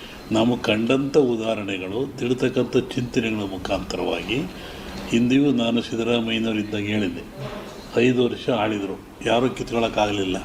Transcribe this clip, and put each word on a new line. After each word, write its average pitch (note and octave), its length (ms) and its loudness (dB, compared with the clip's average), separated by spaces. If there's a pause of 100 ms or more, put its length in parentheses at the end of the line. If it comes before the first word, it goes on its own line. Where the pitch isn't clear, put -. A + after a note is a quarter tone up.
(320)
ನಾವು A#2 260 4
ಕಂಡಂಥ B2+ 580 2
ಉದಾಹರಣೆಗಳು, A2 1000 2
ತಿಳ್ತಕ್ಕಂಥ B2 580 0
ಚಿಂತನೆಗಳ A#2 600 0
ಮುಖಾಂತರವಾಗಿ F#2+ 1040 -2 (680)
ಹಿಂದೆಯೂ B2+ 440 4
ನಾನು A#2 300 2
ಸಿದ್ದರಾಮಯ್ಯನವರು A2+ 760 0
ಇದ್ದಾಗ G#2 240 -2
ಹೇಳಿದ್ದೆ, G2+ 400 -2 (800)
ಐದು B2 240 6
ವರ್ಷ A2+ 260 -2
ಆಳಿದರು, G#2 500 0 (260)
ಯಾರೂ A#2+ 240 4
ಕಿತ್ಕೊಳ್ಳೋಕ್ಕಾಗಲಿಲ್ಲ. G#2 960 0